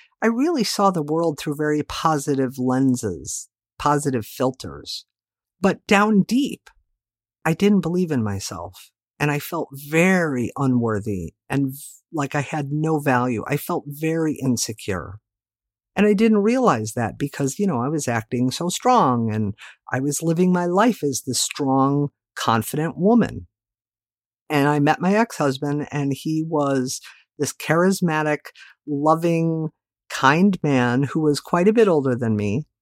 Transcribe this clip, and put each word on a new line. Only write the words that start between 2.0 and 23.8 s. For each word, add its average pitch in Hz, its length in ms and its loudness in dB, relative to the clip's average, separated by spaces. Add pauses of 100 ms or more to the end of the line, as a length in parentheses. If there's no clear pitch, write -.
lenses, 123 920 -2 (300)
positive 143 460 0
filters. 104 800 -8 (540)
But 196 280 0
down 208 340 4
deep, - 480 -2 (760)
I 160 100 0
didn't 196 280 4
believe 170 300 -2
in 127 120 0
myself, 95 680 -8 (280)
and 147 120 0
I 147 80 -2
felt 160 340 -8
very 151 840 2
unworthy 110 800 -2 (160)
and 135 220 -2
v-, 139 80 -16 (340)
like 143 220 -4
I 147 60 0
had 143 300 -6
no 156 280 0
value. 123 480 0
I 143 100 -2
felt 170 300 -6
very 156 540 -2
insecure. 110 760 -4 (800)
And 196 100 4
I 208 80 4
didn't 220 240 4
realize 202 560 2
that 113 240 -2
because, 139 420 -4
you 202 80 0
know, 135 140 0
I 127 80 -2
was 151 180 -2
acting 123 420 -2
so 170 200 -4
strong 139 640 2
and 107 220 -2 (360)
I 127 80 -2
was 139 240 -2
living 170 280 2
my 180 140 2
life 196 380 2
as 139 220 -2
this 127 140 -2
strong, 139 680 0 (260)
confident 135 600 -2
woman. 160 480 2 (1040)